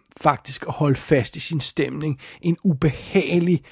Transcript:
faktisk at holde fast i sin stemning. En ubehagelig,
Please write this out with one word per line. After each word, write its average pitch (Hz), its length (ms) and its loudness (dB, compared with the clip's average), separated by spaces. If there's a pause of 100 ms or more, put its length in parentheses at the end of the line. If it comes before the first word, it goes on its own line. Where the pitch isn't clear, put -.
(220)
faktisk - 460 0
at 143 60 -8
holde 143 220 2
fast - 400 0
i 156 40 -8
sin 160 200 -4
stemning. 139 600 -4 (220)
En 170 220 0
ubehagelig, 170 1000 2 (100)